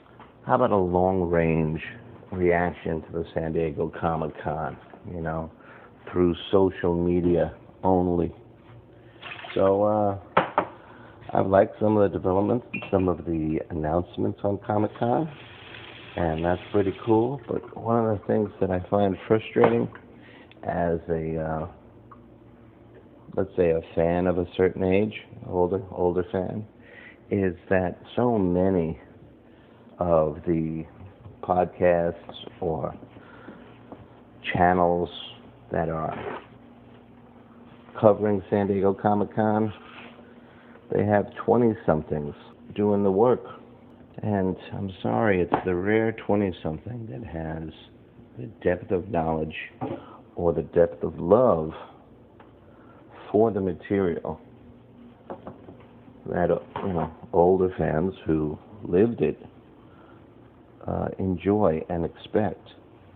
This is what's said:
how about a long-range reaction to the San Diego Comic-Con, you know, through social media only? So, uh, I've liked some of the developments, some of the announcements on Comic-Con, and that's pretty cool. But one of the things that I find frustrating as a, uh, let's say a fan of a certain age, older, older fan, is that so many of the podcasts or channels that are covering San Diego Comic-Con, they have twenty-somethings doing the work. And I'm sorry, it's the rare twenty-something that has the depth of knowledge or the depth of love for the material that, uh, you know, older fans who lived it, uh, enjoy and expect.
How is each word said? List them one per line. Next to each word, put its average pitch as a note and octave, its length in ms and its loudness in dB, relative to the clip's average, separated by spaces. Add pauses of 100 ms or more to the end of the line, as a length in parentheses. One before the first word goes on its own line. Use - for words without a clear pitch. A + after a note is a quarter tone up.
(440)
how B2+ 120 2
about A#2+ 160 2
a G#2 40 4
long-range F2 1040 2 (520)
reaction F2 720 0
to - 100 -18
the E2+ 120 -4 (100)
San D#2+ 180 -4
Diego D#2+ 380 -2 (100)
Comic-Con, D#2 760 -4 (380)
you E2+ 60 -8
know, D#2+ 280 -6 (640)
through F2+ 240 2 (160)
social F#2 440 2
media E2+ 600 2 (300)
only? F2+ 500 2 (1200)
So, G2 300 4
uh, G#2+ 340 2 (1120)
I've G2+ 140 2
liked G2 320 4
some G#2+ 180 4
of G2+ 140 4
the G2+ 80 -2
developments, G#2 480 0 (240)
some F#2 180 2
of E2+ 180 0
the D#2+ 340 -2 (100)
announcements F2 720 -2
on G2+ 240 -2
Comic-Con, A#2+ 640 0 (840)
and E2 280 -2
that's F2+ 160 0 (120)
pretty G2 200 2 (140)
cool. A#2 400 2
But - 300 -8
one A2+ 280 0
of G#2+ 140 0
the - 80 -18
things A2 240 0 (100)
that F#2+ 120 0
I F#2 80 0 (100)
find G2+ 260 2 (120)
frustrating A#2 600 2 (760)
as F2 340 0 (100)
a, D#2+ 320 -2
uh, D#2+ 280 -6 (1700)
let's F#2+ 200 -4
say F2 140 4
a E2 100 2 (140)
fan F2 320 2
of F2 120 2
a F2 80 0 (100)
certain F#2 260 2
age, G2 320 2 (340)
older, F2+ 320 0 (120)
older F2+ 400 0
fan, F#2+ 340 -4 (640)
is F#2+ 240 0 (140)
that F#2 280 2 (200)
so A#2+ 200 2
many F2+ 600 2 (1000)
of D#2+ 480 2
the D#2+ 360 -2 (600)
podcasts F2 720 2 (440)
or D#2+ 320 -4 (1600)
channels F2 560 4 (640)
that E2 180 0
are - 540 -6 (1600)
covering G2+ 500 6
San G#2 160 2
Diego G2 260 2
Comic-Con, G#2+ 800 0 (1200)
they G2+ 120 2
have G#2 280 2 (120)
twenty-somethings D#2 880 2 (400)
doing G2+ 300 2
the G2 80 2
work. A2 320 4 (800)
And F#2+ 320 0 (160)
I'm G2 180 -8 (140)
sorry, A2 360 2
it's - 140 0 (100)
the F#2 100 0
rare A2 360 2
twenty-something G#2 1040 -4
that - 120 -12
has D#2+ 480 -8 (640)
the B2 100 -12 (160)
depth F2+ 280 0
of F#2 180 -2
knowledge D#2+ 460 -2 (800)
or E2+ 180 2
the D2+ 120 -2
depth E2+ 400 2
of D#2+ 160 -6
love F2 500 4 (1600)
for A2 220 4
the G2 80 -2
material F#2 800 -2 (1900)
that, E2+ 240 0
uh, E2+ 80 2 (260)
you G2 80 -4
know, D#2+ 180 -4 (220)
older F#2 460 4
fans D#2 340 0 (140)
who D#2 320 0 (240)
lived F#2+ 400 2
it, D2 180 0 (1500)
uh, F2 180 -2 (140)
enjoy F#2+ 680 2
and E2+ 160 -4
expect. - 640 -4 (500)